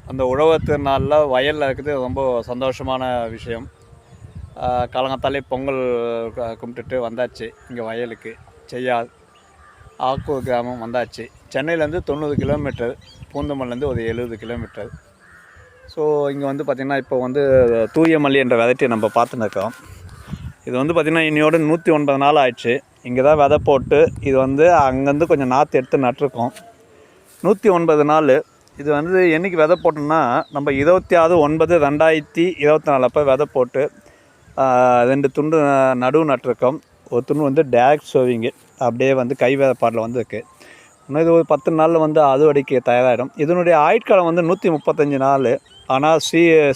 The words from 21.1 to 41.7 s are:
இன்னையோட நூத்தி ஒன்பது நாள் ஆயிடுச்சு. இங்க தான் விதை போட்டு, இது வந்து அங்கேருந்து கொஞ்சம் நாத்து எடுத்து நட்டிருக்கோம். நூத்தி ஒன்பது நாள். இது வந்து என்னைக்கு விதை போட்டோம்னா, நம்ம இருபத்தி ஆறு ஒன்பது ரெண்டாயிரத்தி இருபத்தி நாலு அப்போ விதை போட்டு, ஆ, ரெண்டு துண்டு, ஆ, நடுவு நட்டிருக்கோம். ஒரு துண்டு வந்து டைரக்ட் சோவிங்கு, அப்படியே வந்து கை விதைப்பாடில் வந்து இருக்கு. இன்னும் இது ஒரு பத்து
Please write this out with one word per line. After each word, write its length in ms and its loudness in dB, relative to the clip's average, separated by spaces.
இன்னையோட 520 2
நூத்தி 180 0
ஒன்பது 260 2
நாள் 160 4
ஆயிடுச்சு. 440 0
இங்க 200 -2
தான் 140 4
விதை 280 4
போட்டு, 560 2
இது 160 0
வந்து 280 2
அங்கேருந்து 640 2
கொஞ்சம் 240 0
நாத்து 200 2
எடுத்து 280 0
நட்டிருக்கோம். 520 -2
நூத்தி 280 2
ஒன்பது 340 2
நாள். 400 2
இது 140 -2
வந்து 260 0
என்னைக்கு 360 2
விதை 280 4
போட்டோம்னா, 600 0
நம்ம 200 -4
இருபத்தி 440 2
ஆறு 220 4
ஒன்பது 400 2
ரெண்டாயிரத்தி 800 0
இருபத்தி 320 2
நாலு 140 2
அப்போ 180 0
விதை 300 2
போட்டு, 380 -2
ஆ, 440 4
ரெண்டு 280 0
துண்டு, 300 0
ஆ, 320 2
நடுவு 420 0
நட்டிருக்கோம். 440 -2
ஒரு 140 -2
துண்டு 180 -2
வந்து 200 2
டைரக்ட் 400 2
சோவிங்கு, 520 -2
அப்படியே 360 0
வந்து 220 -2
கை 200 0
விதைப்பாடில் 440 0
வந்து 180 -6
இருக்கு. 260 -8
இன்னும் 160 -2
இது 100 2
ஒரு 140 4
பத்து 240 0